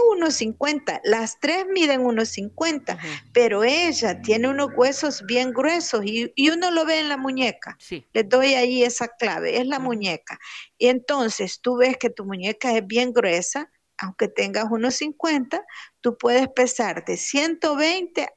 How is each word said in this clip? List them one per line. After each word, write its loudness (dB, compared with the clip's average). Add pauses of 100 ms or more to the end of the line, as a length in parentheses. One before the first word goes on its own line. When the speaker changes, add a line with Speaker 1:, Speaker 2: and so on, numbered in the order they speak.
(140)
Speaker 1:
uno 2
cincuenta, -2
las -2
tres 0
miden 2
uno 2
cincuenta, -4
Speaker 2:
Ujú. -10 (260)
Speaker 1:
pero 4
ella 0
tiene 2
unos 0
huesos 2
bien 0
gruesos 0
y, -4
y 4
uno 0
lo 2
ve 0
en -2
la -2
muñeca. -4
Speaker 2:
Sí. -12
Speaker 1:
Les 0
doy 4
ahí 2
esa 0
clave, -2
es -2
la -4
Speaker 2:
Ujú. -4
Speaker 1:
muñeca. -6 (380)
Y 4
entonces 0
tú 0
ves 4
que 0
tu -14
muñeca -4
es -2
bien 0
gruesa, 0 (280)
aunque -4
tengas -2
uno 0
cincuenta, -2 (340)
tú -2
puedes 2
pesar 0
de -4
ciento -2
veinte -2